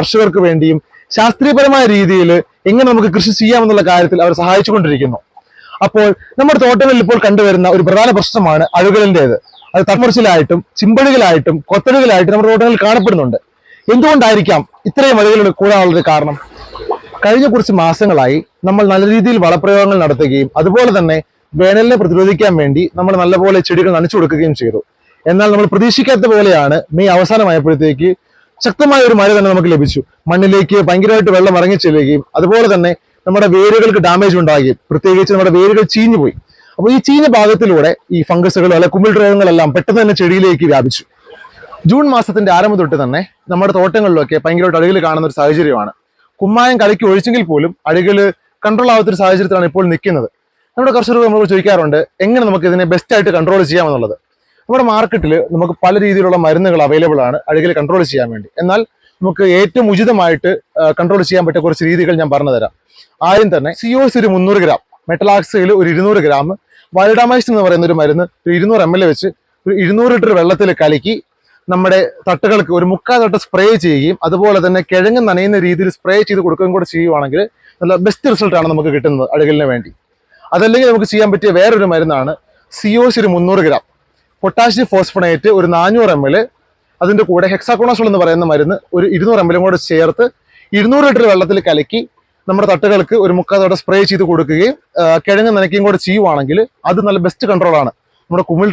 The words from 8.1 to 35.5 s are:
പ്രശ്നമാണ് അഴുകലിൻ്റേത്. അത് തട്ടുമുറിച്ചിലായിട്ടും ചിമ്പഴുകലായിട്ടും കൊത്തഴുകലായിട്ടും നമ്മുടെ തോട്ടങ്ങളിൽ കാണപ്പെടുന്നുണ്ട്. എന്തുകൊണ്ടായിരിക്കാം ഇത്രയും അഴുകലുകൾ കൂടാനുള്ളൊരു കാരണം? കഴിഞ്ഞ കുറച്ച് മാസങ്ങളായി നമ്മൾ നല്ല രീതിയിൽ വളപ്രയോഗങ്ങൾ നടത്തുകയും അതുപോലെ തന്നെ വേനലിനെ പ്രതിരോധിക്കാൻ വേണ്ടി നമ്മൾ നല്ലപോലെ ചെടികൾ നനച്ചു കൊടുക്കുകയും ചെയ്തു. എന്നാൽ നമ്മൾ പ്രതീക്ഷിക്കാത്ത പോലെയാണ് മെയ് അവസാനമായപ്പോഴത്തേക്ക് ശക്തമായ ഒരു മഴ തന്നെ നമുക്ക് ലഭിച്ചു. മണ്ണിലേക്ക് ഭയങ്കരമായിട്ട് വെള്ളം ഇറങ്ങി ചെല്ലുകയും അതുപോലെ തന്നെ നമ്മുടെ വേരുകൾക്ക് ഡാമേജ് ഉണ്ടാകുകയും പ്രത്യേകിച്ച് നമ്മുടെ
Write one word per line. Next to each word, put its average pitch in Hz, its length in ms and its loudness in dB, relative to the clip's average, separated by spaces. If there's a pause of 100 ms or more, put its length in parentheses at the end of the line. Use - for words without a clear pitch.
പ്രശ്നമാണ് 160 480 0 (140)
അഴുകലിൻ്റേത്. 185 560 2 (380)
അത് 185 140 0
തട്ടുമുറിച്ചിലായിട്ടും 196 720 0 (200)
ചിമ്പഴുകലായിട്ടും 220 760 2 (140)
കൊത്തഴുകലായിട്ടും 202 640 2
നമ്മുടെ 214 180 2
തോട്ടങ്ങളിൽ 226 360 2
കാണപ്പെടുന്നുണ്ട്. 185 520 0 (520)
എന്തുകൊണ്ടായിരിക്കാം 220 680 2 (280)
ഇത്രയും 262 320 0
അഴുകലുകൾ 208 300 2 (100)
കൂടാനുള്ളൊരു 190 480 2
കാരണം? 151 280 -2 (880)
കഴിഞ്ഞ 240 280 2
കുറച്ച് 226 280 -2
മാസങ്ങളായി 165 560 0 (320)
നമ്മൾ 202 240 2
നല്ല 190 200 2
രീതിയിൽ 226 320 2
വളപ്രയോഗങ്ങൾ 196 580 2
നടത്തുകയും 139 460 0 (120)
അതുപോലെ 220 380 0
തന്നെ 160 180 0 (440)
വേനലിനെ 220 420 2
പ്രതിരോധിക്കാൻ 190 580 0
വേണ്ടി 143 220 0 (160)
നമ്മൾ 185 140 -2 (100)
നല്ലപോലെ 185 460 2
ചെടികൾ 175 280 0
നനച്ചു 165 200 -2
കൊടുക്കുകയും 160 440 0
ചെയ്തു. 110 200 -4 (500)
എന്നാൽ 202 220 2
നമ്മൾ 208 200 2
പ്രതീക്ഷിക്കാത്ത 226 600 0
പോലെയാണ് 170 440 2 (200)
മെയ് 190 200 2
അവസാനമായപ്പോഴത്തേക്ക് 160 960 0 (560)
ശക്തമായ 277 420 0
ഒരു 233 120 2
മഴ 202 80 2 (100)
തന്നെ 196 140 0
നമുക്ക് 175 220 0
ലഭിച്ചു. 143 280 -2 (280)
മണ്ണിലേക്ക് 190 460 2 (120)
ഭയങ്കരമായിട്ട് 202 480 2
വെള്ളം 185 240 2
ഇറങ്ങി 185 240 0
ചെല്ലുകയും 147 400 0 (140)
അതുപോലെ 214 360 2
തന്നെ 175 180 0 (340)
നമ്മുടെ 202 300 0
വേരുകൾക്ക് 214 520 2
ഡാമേജ് 185 340 2
ഉണ്ടാകുകയും 143 360 0 (120)
പ്രത്യേകിച്ച് 185 440 0
നമ്മുടെ 190 240 2